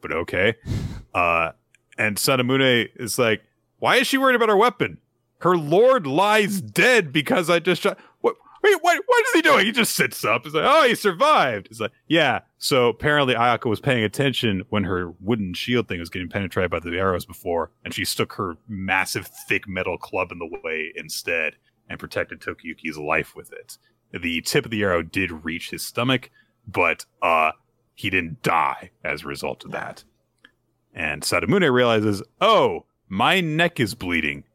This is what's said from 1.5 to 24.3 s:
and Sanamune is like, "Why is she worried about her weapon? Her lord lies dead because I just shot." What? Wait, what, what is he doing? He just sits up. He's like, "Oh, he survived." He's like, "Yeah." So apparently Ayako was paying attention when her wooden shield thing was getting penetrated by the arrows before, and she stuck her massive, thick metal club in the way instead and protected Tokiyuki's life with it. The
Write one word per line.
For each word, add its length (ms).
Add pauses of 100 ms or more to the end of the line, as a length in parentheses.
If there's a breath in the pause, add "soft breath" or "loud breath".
and 200
Sanamune 800
is 220
like, 240 (380)
"Why 160
is 100
she 140
worried 160
about 140
her 60
weapon? 440 (400)
Her 180
lord 480
lies 560
dead 500
because 380
I 80
just 240
shot." 160 (240 loud breath)
What? 140 (260 loud breath)
Wait, 200
what, 220
what 240
is 60
he 80
doing? 240
He 60
just 240
sits 280
up. 200
He's 100
like, 140
"Oh, 200
he 60
survived." 760
He's 120
like, 100 (160)
"Yeah." 340 (180)
So 300
apparently 440
Ayako 320
was 140
paying 240
attention 680
when 140
her 360
wooden 360
shield 320
thing 120
was 100
getting 200
penetrated 400
by 100
the 200
arrows 260
before, 460 (120)
and 80
she 140
stuck 280
her 240 (100)
massive, 580 (220)
thick 200
metal 300
club 340
in 60
the 260
way 320
instead 600 (340)
and 100
protected 400
Tokiyuki's 600
life 360
with 160
it. 280 (320)
The 300